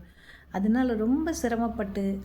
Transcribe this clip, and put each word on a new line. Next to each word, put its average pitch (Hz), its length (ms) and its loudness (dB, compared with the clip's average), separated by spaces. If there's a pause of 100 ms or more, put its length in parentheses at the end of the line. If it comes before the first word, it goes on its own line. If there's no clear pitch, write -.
(520)
அதனால 226 440 2
ரொம்ப 277 380 2
சிரமப்பட்டு 208 920 -2